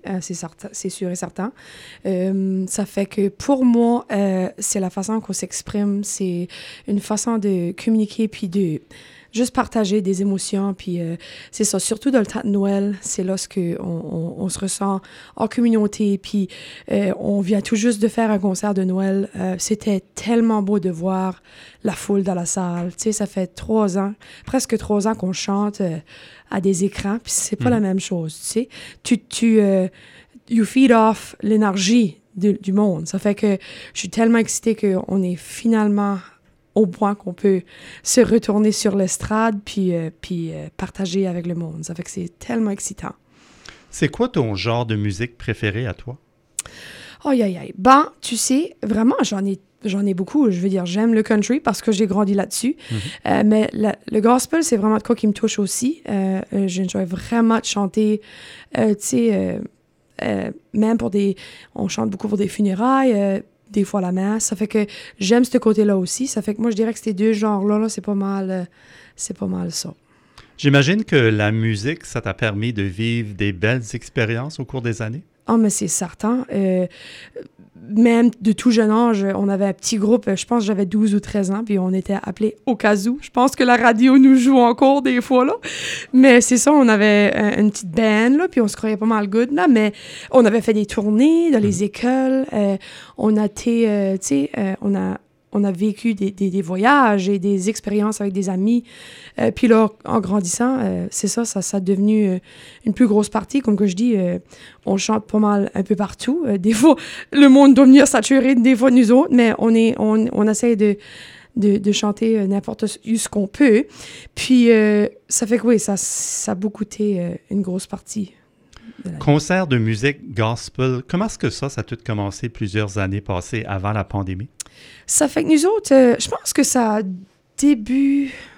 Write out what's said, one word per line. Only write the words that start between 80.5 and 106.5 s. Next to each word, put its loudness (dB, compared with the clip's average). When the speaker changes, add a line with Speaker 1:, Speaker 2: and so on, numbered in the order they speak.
Speaker 1:
que -2
j'avais -2
douze 0
ou 2
treize -4
ans, -4
puis -2
on 0
était -2
appelés -4
au 0
cas 2
où. -2
Je -18
pense 2
que 2
la 6
radio 6
nous 8
joue 4
encore 4
des 0
fois, 2
là. -2
Mais 10
c'est 2
ça, 4
on 6
avait 4
un, 0
une 4
petite -8
band, 2
là, 0
puis 0
on 2
se -12
croyait -4
pas -4
mal 0
good, 0
là, 2
mais 4
on 8
avait 2
fait 2
des 0
tournées 2
dans 4
les 0
Speaker 2:
Mhm. -2
Speaker 1:
écoles, 0
euh, 0
on 2
a 2
été, 0
euh, 0
tu -6
sais, 0
euh, -4
on -2
a, -4
on 0
a 0
vécu -2
des, -4
des, -2
des -2
voyages 2
et 0
des 0
expériences -2
avec -4
des -2
amis. 0
Euh, 2
puis 0
là, 4
en -2
grandissant, -2
euh, -2
c'est -4
ça, -4
ça, -6
ça -4
a -2
devenu, 2
euh, -2
une 0
plus 4
grosse 2
partie. -4
Comme 0
que 2
je 0
dis, 0
euh, -2
on 0
chante -2
pas -2
mal 2
un -2
peu -2
partout. -4
Euh, 0